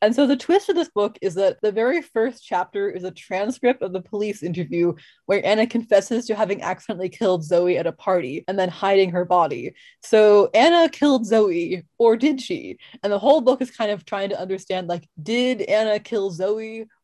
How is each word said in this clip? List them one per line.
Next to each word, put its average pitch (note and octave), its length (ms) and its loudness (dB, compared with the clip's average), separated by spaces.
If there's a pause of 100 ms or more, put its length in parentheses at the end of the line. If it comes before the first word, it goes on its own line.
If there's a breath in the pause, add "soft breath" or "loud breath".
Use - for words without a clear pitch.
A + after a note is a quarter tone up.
And D#4 120 2
so C#4 140 4
the C#4 80 2
twist F4 320 0
of F#4 80 0
this E4+ 140 -2
book - 320 -2
is F3 140 -4
that - 260 0
the G#3+ 100 0
very A#3+ 300 0
first A#3+ 420 -4
chapter G3 460 -4
is F3+ 160 -10
a F#3 60 -8
transcript A#3+ 720 -4
of F3+ 120 -6
the F#3 80 -6
police G#3 420 -6
interview E3+ 500 -2 (340 soft breath)
where G3 180 0
Anna G#3+ 200 2
confesses A3+ 600 0
to G#3+ 100 -2
having G3+ 260 -4
accidentally F#3 480 -8
killed F#3 360 -2
Zoe F3+ 320 2
at D#3+ 100 -4
a A#3+ 60 -4
party E3 560 -4
and G3 100 -4
then F#3 100 0
hiding F#3+ 420 2
her F3+ 120 -2
body. D#3+ 500 0 (300 soft breath)
So G#3 500 6
Anna E4 360 6
killed C#4 360 2
Zoe, F3+ 580 0 (140)
or A3+ 200 4
did C4+ 240 0
she? - 380 -10 (220 loud breath)
And G3+ 120 -2
the G3 60 -2
whole C4+ 200 4
book B3+ 220 2
is B3+ 100 -6
kind G#3 200 -4
of G3 120 -6
trying G3 260 -6
to G3 100 -6
understand, F#3 480 -6
like, F3 200 -6 (140)
did A#3+ 400 -2
Anna G#3+ 380 0
kill G3 320 -4
Zoe? A3 560 -6 (160)